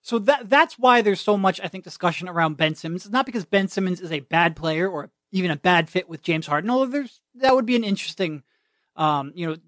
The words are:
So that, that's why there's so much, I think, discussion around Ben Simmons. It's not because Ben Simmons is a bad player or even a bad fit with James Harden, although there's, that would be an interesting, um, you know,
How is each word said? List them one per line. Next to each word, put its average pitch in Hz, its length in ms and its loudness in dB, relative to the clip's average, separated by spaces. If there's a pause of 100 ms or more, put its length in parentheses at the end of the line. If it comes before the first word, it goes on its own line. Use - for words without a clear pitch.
So 233 180 -4
that, 240 300 2
that's 285 280 2
why 240 240 6
there's 202 200 0
so 208 160 2
much, 190 260 0
I 180 60 -8
think, 190 160 -14
discussion 170 420 -4
around 165 300 0
Ben 156 180 0
Simmons. 170 300 -8
It's 202 80 -10
not 262 120 0
because 214 200 -8
Ben 196 240 2
Simmons 185 320 -2
is 165 100 -10
a 151 80 -4
bad 165 380 0
player 160 320 -2
or 156 200 -8 (220)
even 180 200 -2
a 147 40 -2
bad 170 340 2
fit 180 200 -4
with - 120 -16
James 160 260 -4
Harden, 151 220 -2
although 254 220 0
there's, 277 300 -8 (140)
that 262 200 2
would 254 100 0
be 247 120 2
an 226 80 0
interesting, 185 580 -4 (540)
um, 147 360 -2
you 170 140 -6
know, 160 80 -6 (120)